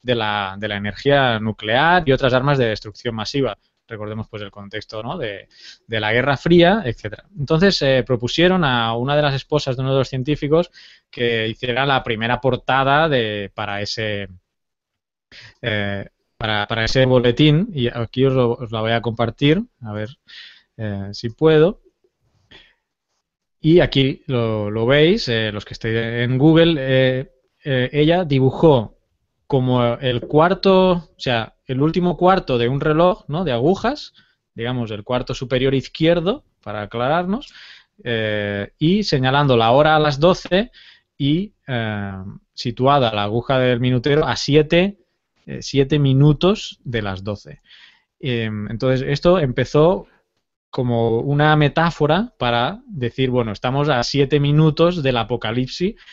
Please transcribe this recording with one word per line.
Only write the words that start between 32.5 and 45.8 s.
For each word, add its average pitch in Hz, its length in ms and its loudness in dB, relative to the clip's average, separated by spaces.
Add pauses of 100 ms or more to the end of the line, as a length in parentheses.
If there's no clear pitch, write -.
de 117 100 0
un 139 120 -2
reloj, 160 480 0
¿no? 156 140 -6
De 147 100 -2
agujas, 190 600 -2 (420)
digamos, 117 360 -6
el 104 120 -8
cuarto 123 300 -4
superior 131 420 -2
izquierdo, 165 680 0 (180)
para 104 200 -10
aclararnos, 165 720 -4 (480)
eh, 104 760 -4
y 196 260 2
señalando 131 520 2
la 113 140 4
hora 151 260 6
a - 20 4
las 147 220 0
doce 180 500 2 (460)
y, 160 380 -2 (120)
eh, 107 460 -4 (400)
situada 123 640 2
la 104 80 -2
aguja 117 360 -2
del 123 220 2
minutero 127 460 2
a 117 100 -2
siete, 170 600 2 (480)
eh, 139 160 -12
siete 139 360 0